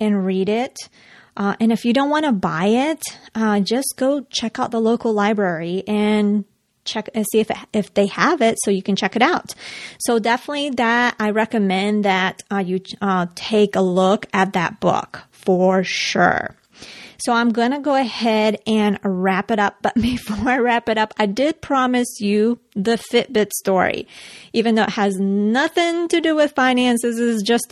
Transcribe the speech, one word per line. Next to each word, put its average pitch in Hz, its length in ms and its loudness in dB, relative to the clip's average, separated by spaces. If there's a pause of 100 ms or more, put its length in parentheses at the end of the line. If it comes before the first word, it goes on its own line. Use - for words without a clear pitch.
and 208 260 0
read 190 220 0
it. 233 280 -2 (600)
Uh, 202 240 0
and 220 100 4
if 226 140 0
you 240 80 2
don't 277 180 2
wanna 302 220 2
buy 180 340 -2
it, 269 340 0 (360)
uh, 214 240 2
just 233 360 -2
go 269 260 0
check - 360 -8
out 240 140 -4
the 233 80 -2
local 226 320 0
library 190 760 0
and 208 580 2 (400)
check - 300 -8
and 220 160 -2
see 226 100 2
if, 208 100 0 (220)
if 214 220 -2
they 202 120 4
have 277 360 0
it 226 220 2
so 208 80 2
you 190 100 0
can 190 140 -2
check - 180 -2
it 226 80 2
out. 311 320 0 (460)
So 240 180 0
definitely 285 520 -2
that, 240 500 0
I 214 100 0
recommend 208 760 0
that, 190 460 0
uh, 202 80 -2
you, 185 220 -2 (200)
uh, 185 260 0 (100)
take 208 400 0
a 190 40 2
look 185 520 2
at 190 220 0
that 180 260 -2
book - 400 -2 (100)
for 185 540 2
sure. - 720 0 (680)
So 240 120 0
I'm 233 160 2
gonna 240 300 0
go 277 140 0
ahead 220 720 0
and 208 380 2
wrap 190 460 0
it 226 80 0
up. 202 240 0
But - 120 0
<laughs> 233 60 0
before 226 480 -2
I 247 100 2
wrap 233 300 0
it 220 80 0
up, 214 220 -2
I 214 80 4
did 254 340 -2
promise 254 580 0
you 208 400 0 (160)
the 208 180 -2 (200)
Fitbit 214 400 0
story. - 560 -2 (460)
Even 226 200 2
though 214 100 4
it - 60 -2
has 202 300 -2
nothing 285 880 0
to 339 140 2
do 320 120 2
with 294 180 2
finances, 247 680 2
it's 233 220 0
just 233 300 0